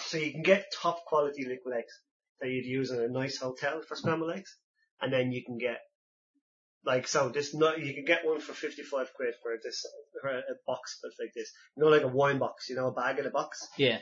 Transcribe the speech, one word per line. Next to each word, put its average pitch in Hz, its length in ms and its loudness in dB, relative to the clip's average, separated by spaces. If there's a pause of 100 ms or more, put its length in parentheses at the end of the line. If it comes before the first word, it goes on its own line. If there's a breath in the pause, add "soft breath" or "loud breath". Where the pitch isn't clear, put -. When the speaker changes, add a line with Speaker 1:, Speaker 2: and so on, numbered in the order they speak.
Speaker 1:
So - 120 -4
you 151 140 -2
can 151 120 -8
get 196 360 6
top - 260 -2
quality 143 400 2
liquid 127 320 -6
eggs 117 160 -6 (460)
that 131 100 -2
you'd 127 160 -2
use 127 260 0
in 123 100 0
a 117 60 2
nice 131 300 -2
hotel 143 440 -4
for 151 140 -10
scrambled 160 400 0
eggs, 196 200 -14 (460)
and 131 100 -2
then 127 200 2
you 123 120 -4
can 120 140 -10
get, 117 220 -2 (1080)
like, 127 220 2
so 139 220 2
this, 143 240 -2
no, 156 220 4
you 143 180 -4
can 143 120 -8
get 165 200 4
one 160 140 2
for 147 140 -10
fifty-five 139 600 -6
quid 120 180 -2 (100)
for 117 80 -4 (120)
this, - 200 -8 (380)
for 135 80 -4
a 127 120 -2 (240)
box - 380 -6
that's 127 160 -12
like 113 160 -8
this. 113 160 -8 (240 loud breath)
You 143 80 2
know, 156 60 8
like 151 140 8
a 135 40 0
wine 135 320 4
box. - 300 -4
You 127 80 -6
know, 127 100 0
a 123 60 -2
bag 131 260 0
in 139 60 -2
a 120 60 -4
box. - 360 -4 (100)
Speaker 2:
Yeah. 123 240 4